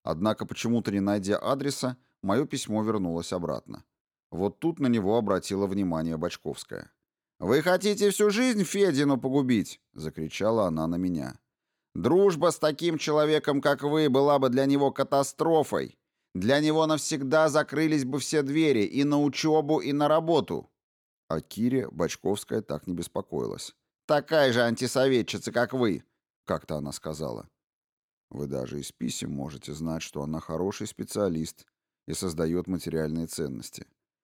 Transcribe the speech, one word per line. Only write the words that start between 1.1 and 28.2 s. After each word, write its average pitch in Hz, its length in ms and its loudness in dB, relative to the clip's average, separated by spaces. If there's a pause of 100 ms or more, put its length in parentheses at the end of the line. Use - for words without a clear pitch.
адреса, 135 580 -4 (260)
моё 110 240 0
письмо 107 360 -4
вернулось 92 500 -2
обратно. 82 520 -6 (460)
Вот 95 280 -2
тут 165 220 -2
на 139 60 2
него 110 300 2
обратила 101 500 0
внимание 85 500 -2
Бочковская. 73 760 -8 (480)
«Вы 120 240 2
хотите 190 480 2
всю 208 200 4
жизнь 214 340 2
Федину 147 540 2
погубить?» — 127 640 0 (140)
закричала 85 720 -2
она 80 200 0
на 85 100 -2
меня. 82 420 -4 (560)
«Дружба 165 560 4
с - 80 -2
таким 156 400 0
человеком, 151 640 2
как 143 220 2
вы, 151 260 2
была 139 300 6
бы 131 100 4
для 131 180 2
него 139 240 4
катастрофой. 139 1080 0 (360)
Для 117 260 2
него 156 260 2
навсегда 156 600 2
закрылись 151 560 0
бы 131 140 -4
все 151 240 0
двери 139 420 2
и 135 200 0
на 147 180 2
учёбу, 151 580 2
и 139 120 -2
на 147 160 2
работу». 156 600 0 (580)
О 80 120 -2
Кире 120 500 -2
Бочковская 92 680 -2
так - 260 -8
не 92 80 -4
беспокоилась. 69 800 -6 (320)
«Такая 147 460 4
же 120 100 2
антисоветчица, 117 920 0
как 120 200 0
вы», — 117 320 0 (400)
как-то 80 320 -4
она 71 160 -6
сказала. 73 560 -8 (840)